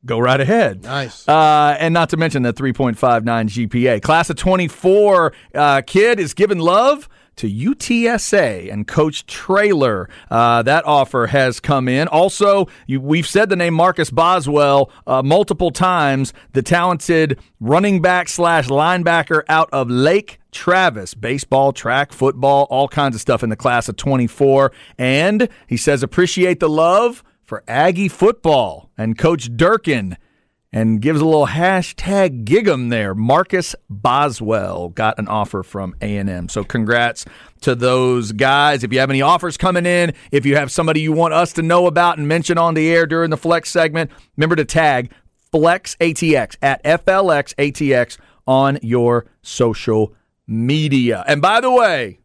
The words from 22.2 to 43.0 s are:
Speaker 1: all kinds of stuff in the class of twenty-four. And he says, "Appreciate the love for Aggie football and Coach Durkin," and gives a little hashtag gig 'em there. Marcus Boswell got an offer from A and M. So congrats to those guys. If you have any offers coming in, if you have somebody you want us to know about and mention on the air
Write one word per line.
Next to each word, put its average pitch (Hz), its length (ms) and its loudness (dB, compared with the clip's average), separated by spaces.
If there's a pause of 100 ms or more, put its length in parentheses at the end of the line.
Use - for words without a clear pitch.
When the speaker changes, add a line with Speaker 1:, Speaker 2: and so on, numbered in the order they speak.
Speaker 1:
all 135 200 0
kinds 139 260 -2
of 107 80 -10
stuff 120 200 -2
in 120 60 -4
the 110 80 -4
class 120 320 -2
of 104 80 -10
twenty-four. 135 720 2 (280)
And 160 500 0 (180)
he - 120 -4
says, 143 240 0
"Appreciate 180 580 0
the 165 80 2
love 180 560 2 (180)
for - 260 -14
Aggie 170 400 0
football 151 880 0
and 113 220 -4
Coach 139 360 -2
Durkin," 131 640 0 (560)
and 110 300 0
gives 147 180 0
a 160 60 0
little 151 220 2
hashtag 180 1000 -2
gig 202 200 2
'em 127 220 -2
there. 107 260 -2
Marcus 151 600 -2 (140)
Boswell 107 1000 -2
got 107 300 -4
an 104 100 -8
offer 104 340 -4
from 95 380 -10
A 104 160 -6
and 98 140 -4
M. 87 180 -8
So 104 160 -6
congrats 120 600 -2 (340)
to 131 140 0
those 123 580 0
guys. 139 500 2
If 123 120 -6
you 127 60 2
have 135 100 0
any 135 100 0
offers 165 380 0
coming 180 260 -2
in, 175 300 0 (180)
if 143 140 0
you 139 100 2
have 143 160 -2
somebody 160 300 0
you 156 100 -2
want 160 220 0
us 165 200 0
to 165 80 -4
know 175 240 4
about 175 300 2
and 147 100 -6
mention 165 300 0
on 170 160 2
the 156 180 0
air 165 140 4